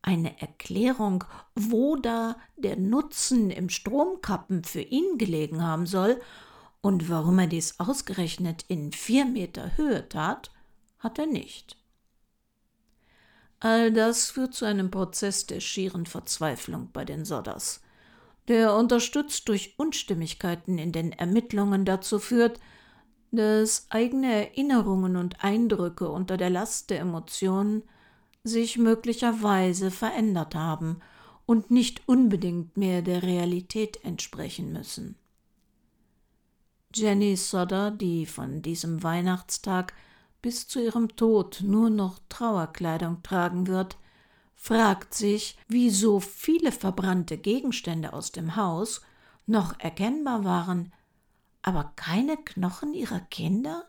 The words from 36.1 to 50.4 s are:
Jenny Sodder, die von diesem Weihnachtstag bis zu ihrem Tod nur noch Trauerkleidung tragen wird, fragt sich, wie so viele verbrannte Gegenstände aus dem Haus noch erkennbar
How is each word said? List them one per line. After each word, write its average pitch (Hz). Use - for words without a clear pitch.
Jenny 202
Sodder, 190
die 170
von 143
diesem 165
Weihnachtstag 180
bis 240
zu 254
ihrem 226
Tod 214
nur 220
noch 190
Trauerkleidung 170
tragen 175
wird, 185
fragt 220
sich, 208
wie 240
so 202
viele 311
verbrannte 185
Gegenstände 202
aus -
dem 165
Haus 196
noch 208
erkennbar 233